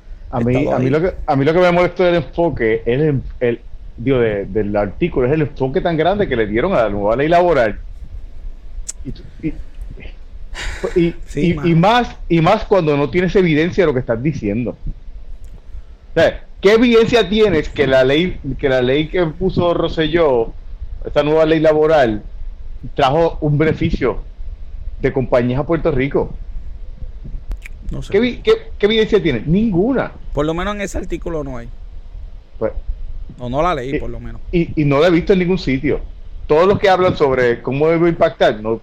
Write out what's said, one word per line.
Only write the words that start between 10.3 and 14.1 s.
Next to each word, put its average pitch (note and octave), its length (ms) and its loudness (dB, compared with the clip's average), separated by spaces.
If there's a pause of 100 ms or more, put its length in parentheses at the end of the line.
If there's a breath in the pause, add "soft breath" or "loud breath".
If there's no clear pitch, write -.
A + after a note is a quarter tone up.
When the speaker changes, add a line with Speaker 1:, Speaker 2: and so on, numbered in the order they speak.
Speaker 1:
y, E3+ 180 2 (120)
Speaker 2:
Sí, D3+ 240 0
Speaker 1:
y, F3 40 0
Speaker 2:
mano. D#3 140 -2
Speaker 1:
y E3+ 60 4
más, A3 420 4 (120)
y E3+ 120 4
más G3 240 4
cuando D#3+ 320 2
no C#3+ 140 0
tienes F3+ 260 0
evidencia E3+ 480 4
de - 20 4
lo D3 80 2
que B2+ 60 0
estás A#2 220 -2